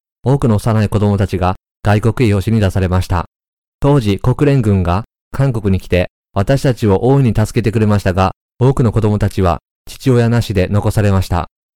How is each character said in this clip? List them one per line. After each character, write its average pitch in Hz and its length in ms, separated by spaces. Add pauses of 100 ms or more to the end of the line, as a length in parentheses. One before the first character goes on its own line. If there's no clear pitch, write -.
(240)
多 139 160
く 131 80
の 110 80
幼 107 300
い - 20
子 104 140
供 101 160
た 98 100
ち 95 100
が 90 200 (260)
外 104 300
国 117 160
へ - 20
養 101 80
子 95 120
に 113 100
出 95 100
さ 101 80
れ 95 80
ま 92 140
し - 80
た。 87 160 (560)
当 143 180
時、 101 200
国 135 300
連 139 120
軍 101 200
が 87 220 (280)
韓 135 200
国 104 180
に 95 120
来 - 80
て、 90 180 (260)
私 - 280
た 135 120
ち 110 140
を 95 160
大 135 160
い 135 40
に 113 120
助 107 240
け - 20
て 104 120
く 113 60
れ 107 80
ま 104 120
し - 40
た 95 100
が、 92 180 (280)
多 131 140
く 135 100
の 110 100
子 113 80
供 104 180
た 101 100
ち - 120
は 87 180 (260)
父 - 260
親 117 180
な 117 120
し 110 120
で 92 160
残 104 220
さ 107 100
れ 101 100
ま 95 100
し - 60
た。 85 200 (280)